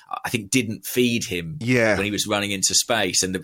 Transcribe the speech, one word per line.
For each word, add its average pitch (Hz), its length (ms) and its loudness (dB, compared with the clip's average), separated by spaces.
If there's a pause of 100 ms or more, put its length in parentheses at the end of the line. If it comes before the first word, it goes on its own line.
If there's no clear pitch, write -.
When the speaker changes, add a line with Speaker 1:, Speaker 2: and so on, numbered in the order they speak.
(240)
Speaker 1:
I - 60 -6
think 107 220 -4
didn't 110 340 0
feed 120 400 2
him 82 340 -6
Speaker 2:
Yeah. 113 360 4
Speaker 1:
when 98 100 0
he 104 60 -2
was 98 160 -2
running 104 240 0
into 95 240 0
space, 101 480 2
and 92 100 -2
the, 92 100 -4